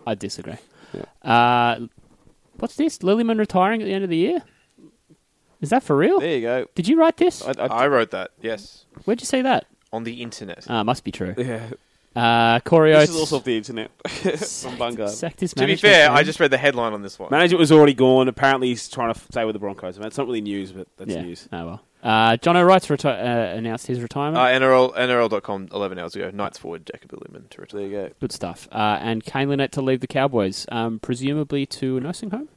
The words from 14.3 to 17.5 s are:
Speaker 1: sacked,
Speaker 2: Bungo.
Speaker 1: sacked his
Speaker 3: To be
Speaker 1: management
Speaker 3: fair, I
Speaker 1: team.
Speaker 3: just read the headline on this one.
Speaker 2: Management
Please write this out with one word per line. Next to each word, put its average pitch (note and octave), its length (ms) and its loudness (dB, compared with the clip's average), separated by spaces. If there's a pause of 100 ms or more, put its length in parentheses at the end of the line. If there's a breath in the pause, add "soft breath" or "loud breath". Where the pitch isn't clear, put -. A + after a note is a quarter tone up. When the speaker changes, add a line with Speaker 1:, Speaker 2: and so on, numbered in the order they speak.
Speaker 1:
sacked, C3 420 -10
Speaker 2:
Bungo. A#2 300 -4
Speaker 1:
sacked A2+ 320 -8
his F3+ 120 -4
Speaker 3:
To - 80 -10
be C3 60 2
Speaker 1:
management G3 280 6
Speaker 3:
fair, D3+ 160 8
I C#3+ 80 6
Speaker 1:
team. D3+ 80 6
Speaker 3:
just D3+ 140 -4
read D3 100 4
the C3 80 2
headline A#2+ 340 0
on G2+ 100 -8
this G2 160 -14
one. F#2 120 -10
Speaker 2:
Management F3 300 4